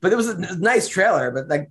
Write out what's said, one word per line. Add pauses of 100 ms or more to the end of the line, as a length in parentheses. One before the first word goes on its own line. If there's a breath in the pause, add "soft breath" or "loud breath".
But
it
was
a
n-,
nice
trailer.
But,
like,